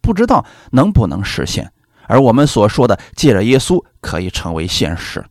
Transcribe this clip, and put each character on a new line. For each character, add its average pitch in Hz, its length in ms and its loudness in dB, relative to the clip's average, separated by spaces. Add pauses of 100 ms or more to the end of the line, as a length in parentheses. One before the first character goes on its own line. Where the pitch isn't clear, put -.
不 226 100 0
知 208 140 2
道 226 180 0 (280)
能 139 200 2
不 110 140 2
能 85 180 -6
实 - 220 -6
现。 - 260 -8 (360)
而 120 120 4
我 123 140 4
们 139 140 4
所 104 200 2
说 120 200 0
的 101 120 0 (160)
借 143 160 4
着 98 120 2
耶 127 160 2
稣 175 240 -2 (180)
可 - 180 -8
以 92 120 -6
成 85 240 -8
为 80 100 -4
现 85 320 -4
实。 - 340 -12